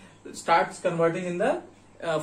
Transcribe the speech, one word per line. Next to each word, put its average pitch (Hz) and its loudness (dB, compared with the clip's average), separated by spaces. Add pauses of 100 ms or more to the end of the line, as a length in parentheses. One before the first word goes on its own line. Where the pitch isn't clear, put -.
(440)
starts - 2
converting 170 0
in 175 -4
the, 277 2 (540)
uh, 156 0